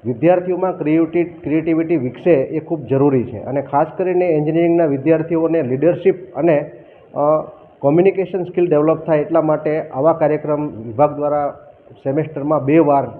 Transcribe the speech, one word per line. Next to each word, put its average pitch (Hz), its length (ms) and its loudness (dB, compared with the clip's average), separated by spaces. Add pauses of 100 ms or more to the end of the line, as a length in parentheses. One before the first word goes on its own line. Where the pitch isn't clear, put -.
વિદ્યાર્થીઓમાં 180 720 0
ક્રિએટિવ-, 160 460 0
ક્રિએટિવિટી 160 720 -2
વિકસે 127 340 -2
એ 135 280 2
ખૂબ 156 260 -8
જરૂરી 131 380 2
છે 107 160 -10
અને 135 220 -6
ખાસ 143 260 0 (100)
કરીને 180 280 0
એન્જિનિયરિંગના 165 600 2
વિદ્યાર્થીઓને 160 760 0
લીડરશિપ 160 760 0
અને, 160 360 0 (440)
અ, 151 260 2 (380)
કોમ્યુનિકેશન 185 640 2
સ્કિલ 175 260 -2
ડેવલપ 156 360 2
થાય 156 140 2
એટલા 156 220 0
માટે 151 400 0
આવા 147 320 0
કાર્યક્રમ 147 720 -2
વિભાગ 131 320 0
દ્વારા 147 440 -2 (320)
સેમેસ્ટરમાં 147 760 -4
બે 151 140 4
વાર 139 280 2 (120)